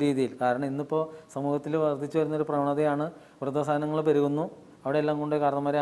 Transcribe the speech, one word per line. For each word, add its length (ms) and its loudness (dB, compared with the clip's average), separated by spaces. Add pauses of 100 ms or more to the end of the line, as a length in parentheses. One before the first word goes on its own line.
രീതിയിൽ, 260 2 (120)
കാരണം 280 2
ഇന്നിപ്പോൾ 320 -2 (320)
സമൂഹത്തിൽ 380 -2 (120)
വർദ്ധിച്ചു 340 -2
വരുന്നൊരു 300 0
പ്രവണതയാണ് 580 0 (340)
വൃദ്ധസാധനങ്ങൾ 680 0
പെരുകുന്നു, 360 2 (380)
അവിടെ 200 0
എല്ലാം 180 0
കൊണ്ട് 220 -2
കാരണന്മാരെ 380 0